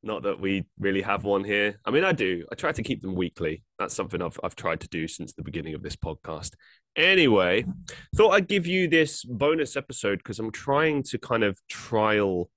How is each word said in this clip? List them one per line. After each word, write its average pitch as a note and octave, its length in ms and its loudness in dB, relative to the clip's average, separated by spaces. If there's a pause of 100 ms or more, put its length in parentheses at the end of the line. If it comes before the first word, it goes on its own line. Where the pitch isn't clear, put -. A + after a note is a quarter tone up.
Not G#2 200 -6
that G2 180 -2
we G2 240 -2 (120)
really G2 240 0
have G2 220 -4
one G2+ 220 0
here. G#2 400 0
I A2 60 -4
mean, D3+ 120 2
I F#3+ 80 2
do. F#2 400 -2
I A#2 40 -10
try D3+ 180 -4
to A#2+ 100 -6
keep A2 180 -4
them F#2+ 140 -6
weekly. E2 480 -4 (160)
That's - 160 -4
something F2+ 260 -4
I've, E2+ 220 -6
I've F2+ 140 -8
tried E2 240 -4
to - 80 -14
do D#2+ 180 -6
since - 240 -8
the - 120 -14
beginning D#3 320 -8
of - 60 -10
this - 140 -8
podcast. D#2+ 600 -8 (420)
Anyway, B2 680 6 (500)
thought G#3 180 8
I'd F#3+ 180 4
give F#3+ 180 0
you F3+ 220 2
this D#3 340 4
bonus C#3 540 0
episode G2+ 480 -2
'cause A2+ 140 -8
I'm A2+ 120 -4
trying C#3+ 520 0
to - 140 -6
kind A2+ 280 0
of G2 120 0 (120)
trial G#2 880 2